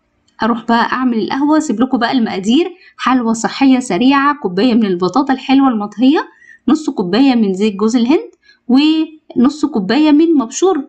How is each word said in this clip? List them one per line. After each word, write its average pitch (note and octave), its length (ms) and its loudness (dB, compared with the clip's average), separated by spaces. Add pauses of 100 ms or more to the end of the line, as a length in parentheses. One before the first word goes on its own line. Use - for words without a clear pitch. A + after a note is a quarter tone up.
(440)
أروح A3+ 220 -4
بقى A3+ 260 0
أعمل B3+ 260 -2
القهوة، C#4+ 400 -2
أسيب B3+ 240 -2
لكم C4 160 0
بقى A3+ 140 -2
المقادير. A#3+ 600 0 (260)
حلوى B3 360 0
صحية C4 460 0
سريعة، C4+ 640 0
كوباية G3 320 0
من A3+ 120 2
البطاطا F#3 480 -2
الحلوة C4+ 360 2
المطهية، B3 600 0 (380)
نص - 220 0
كوباية A#3+ 460 0
من G#3 180 2
زيت G3 220 -2
جوز A3 200 0
الهند، C#4+ 340 0 (380)
ونص D4+ 1000 0
كوباية C4+ 460 0
من E4 260 4
مبشور E4 520 0